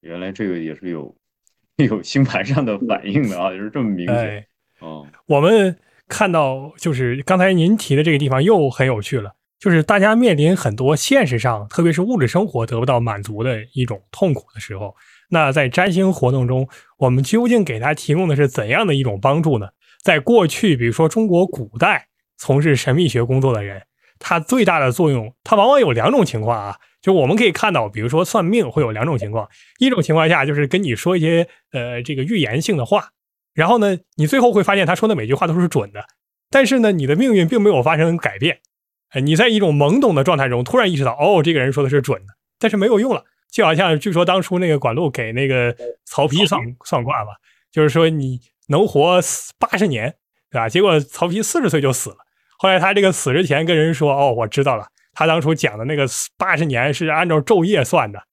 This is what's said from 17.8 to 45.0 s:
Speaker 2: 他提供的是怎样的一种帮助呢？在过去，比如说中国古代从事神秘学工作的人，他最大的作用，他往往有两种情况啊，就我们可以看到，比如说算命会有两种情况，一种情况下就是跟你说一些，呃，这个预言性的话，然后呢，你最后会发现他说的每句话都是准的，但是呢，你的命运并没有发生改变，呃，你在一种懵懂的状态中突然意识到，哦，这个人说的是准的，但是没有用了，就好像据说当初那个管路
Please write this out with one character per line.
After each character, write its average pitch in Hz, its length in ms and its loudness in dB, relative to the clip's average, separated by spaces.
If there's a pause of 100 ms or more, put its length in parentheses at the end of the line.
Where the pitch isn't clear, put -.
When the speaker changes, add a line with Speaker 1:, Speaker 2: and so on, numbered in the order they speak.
Speaker 2:
他 147 140 -2
提 151 200 -2
供 180 140 0
的 143 80 0
是 143 100 2
怎 113 220 -4
样 180 180 0
的 156 80 0
一 135 80 0
种 107 160 -4
帮 139 240 0
助 147 160 0
呢？ 98 120 -8 (320)
在 170 160 4
过 208 280 4
去， 156 320 0
比 120 80 0
如 117 60 0
说 160 140 2
中 220 220 0
国 175 180 2
古 113 300 -10
代 165 320 0 (300)
从 139 240 0
事 151 120 2
神 131 220 -2
秘 175 100 2
学 120 160 0
工 127 160 0
作 135 140 0
的 107 100 -4
人， 98 200 -12 (360)
他 170 220 -4
最 247 240 0
大 175 160 2
的 131 100 2
作 151 200 0
用， 113 240 -4 (100)
他 - 120 2
往 208 120 6
往 285 100 6
有 185 140 4
两 117 180 2
种 254 140 4
情 120 160 -6
况 113 180 -2
啊， 101 160 -8 (280)
就 190 100 2
我 156 140 4
们 165 100 2
可 226 80 2
以 190 80 2
看 - 180 -2
到， 131 160 0
比 104 140 -10
如 117 80 -4
说 160 160 0
算 196 180 -2
命 175 280 0
会 156 100 -2
有 120 120 -2
两 107 120 -4
种 147 140 -2
情 107 120 -8
况， 110 160 -6 (320)
一 262 120 2
种 214 100 -2
情 156 140 0
况 160 120 2
下 160 200 0
就 147 80 -2
是 143 120 0
跟 185 160 0
你 127 140 -4
说 180 220 -2
一 - 20 0
些， 165 260 2 (260)
呃， 123 300 -8
这 143 120 -8
个 131 80 -4
预 202 160 -2
言 131 240 -2
性 175 160 -2
的 120 80 -4
话， 202 240 -2 (420)
然 156 160 0
后 233 80 4
呢， 202 220 2 (180)
你 156 100 0
最 262 140 2
后 240 100 4
会 196 140 2
发 196 100 2
现 190 120 0
他 170 80 2
说 220 120 -2
的 220 80 2
每 113 120 -4
句 127 80 0
话 170 120 -2
都 165 140 0
是 175 80 2
准 104 240 -4
的， 104 100 -12 (460)
但 277 160 4
是 262 140 2
呢， 220 140 2
你 151 140 -2
的 143 80 2
命 240 200 2
运 180 120 4
并 190 140 2
没 202 80 4
有 147 140 2
发 156 160 2
生 165 180 2
改 98 220 -6
变， 147 200 -2 (540)
呃， 135 80 -4
你 151 160 0
在 233 120 4
一 220 100 2
种 170 180 2
懵 147 240 4
懂 240 140 2
的 135 100 2
状 165 140 0
态 135 100 0
中 123 160 -2
突 247 140 0
然 214 120 2
意 170 60 -4
识 139 80 -2
到， 120 160 0
哦， 175 220 2
这 165 100 0
个 147 80 0
人 131 100 0
说 139 140 -2
的 131 60 -2
是 143 100 2
准 123 260 -4
的， 101 60 -20 (260)
但 220 120 0
是 214 80 -2
没 196 80 0
有 226 120 2
用 247 140 -2
了， 165 100 -6 (280)
就 214 160 0
好 160 80 2
像 165 260 2
据 202 100 -4
说 175 140 2
当 185 160 2
初 180 180 -4
那 180 80 0
个 151 120 0
管 127 160 -2
路 151 160 -2